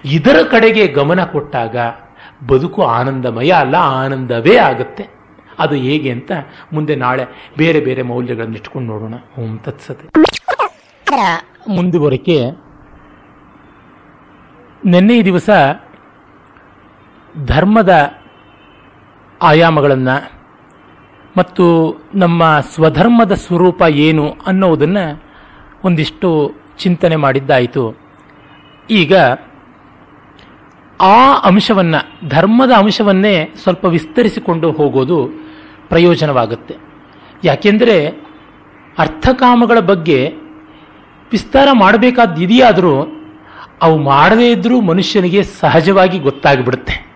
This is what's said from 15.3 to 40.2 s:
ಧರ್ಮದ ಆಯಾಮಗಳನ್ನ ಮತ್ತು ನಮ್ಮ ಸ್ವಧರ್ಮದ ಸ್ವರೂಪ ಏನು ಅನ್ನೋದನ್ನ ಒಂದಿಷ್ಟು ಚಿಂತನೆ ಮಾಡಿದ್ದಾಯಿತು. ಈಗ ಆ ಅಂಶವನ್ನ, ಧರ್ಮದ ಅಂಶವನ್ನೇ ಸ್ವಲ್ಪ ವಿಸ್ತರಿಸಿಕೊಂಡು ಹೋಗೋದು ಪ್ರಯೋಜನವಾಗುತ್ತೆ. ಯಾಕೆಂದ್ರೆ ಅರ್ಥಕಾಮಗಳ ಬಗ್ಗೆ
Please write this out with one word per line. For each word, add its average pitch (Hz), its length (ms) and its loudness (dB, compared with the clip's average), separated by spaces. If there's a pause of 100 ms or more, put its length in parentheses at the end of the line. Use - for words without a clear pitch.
ಧರ್ಮದ 175 680 2 (1300)
ಆಯಾಮಗಳನ್ನ 151 680 2 (1300)
ಮತ್ತು 170 560 0 (200)
ನಮ್ಮ 165 460 2
ಸ್ವಧರ್ಮದ 196 720 2
ಸ್ವರೂಪ 180 560 0
ಏನು 151 480 0 (100)
ಅನ್ನೋದನ್ನ 185 520 0 (840)
ಒಂದಿಷ್ಟು 156 680 -2 (240)
ಚಿಂತನೆ 170 380 0
ಮಾಡಿದ್ದಾಯಿತು. 131 840 -2 (880)
ಈಗ 185 240 2 (1900)
ಆ 240 380 4
ಅಂಶವನ್ನ, 190 560 0 (340)
ಧರ್ಮದ 220 420 2
ಅಂಶವನ್ನೇ 196 800 2 (120)
ಸ್ವಲ್ಪ 175 220 -2
ವಿಸ್ತರಿಸಿಕೊಂಡು 170 880 -2
ಹೋಗೋದು 131 800 -2 (380)
ಪ್ರಯೋಜನವಾಗುತ್ತೆ. 147 840 0 (720)
ಯಾಕೆಂದ್ರೆ 202 600 2 (920)
ಅರ್ಥಕಾಮಗಳ 240 800 2
ಬಗ್ಗೆ 165 540 0 (1000)